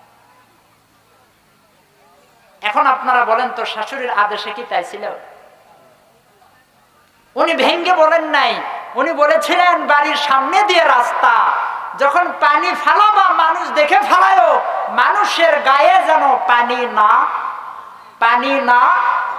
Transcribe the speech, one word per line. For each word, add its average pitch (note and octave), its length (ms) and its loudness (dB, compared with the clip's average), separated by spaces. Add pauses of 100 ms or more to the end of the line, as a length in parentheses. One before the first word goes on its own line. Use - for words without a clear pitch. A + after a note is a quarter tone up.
(2500)
এখন A#3+ 260 -2
আপনারা B3 380 0
বলেন A#3 300 -2
তো, A3 100 -8
শাশুড়ির B3 440 -10
আদেশে G#3 420 -4
কি A#3 180 -12
তাই F3+ 140 -4
ছিল? G3+ 260 -12 (2250)
উনি D#4+ 180 0
ভেঙ্গে E4+ 400 0
বলেন D#4+ 300 2
নাই, B3+ 380 0 (340)
উনি D4 180 -2
বলেছিলেন, D#4+ 760 2
"বাড়ির D4 280 2
সামনে C#4+ 480 0
দিয়ে F4 200 2
রাস্তা, A#3+ 680 2 (460)
যখন D4 420 0
পানি D4+ 360 0 (100)
ফালাবা, G4+ 440 4
মানুষ E4+ 400 0
দেখে D4+ 300 0
ফালায়ও, F#4 640 2 (280)
মানুষের D4 680 0
গায়ে E4 480 2
যেন C#4 300 2 (100)
পানি A#3+ 280 0
না, A3 520 2 (920)
পানি A#3+ 280 0
না B3 440 2 (460)